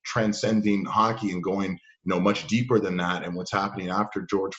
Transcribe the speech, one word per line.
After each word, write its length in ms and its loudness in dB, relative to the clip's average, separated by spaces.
transcending 800 2
hockey 460 0
and 120 -4
going, 280 0
you 60 -8
know, 120 2
much 280 2
deeper 340 2
than 160 0
that, 280 -2
and 100 -6
what's 180 -8
happening 380 -2
after 320 -2
George 360 -2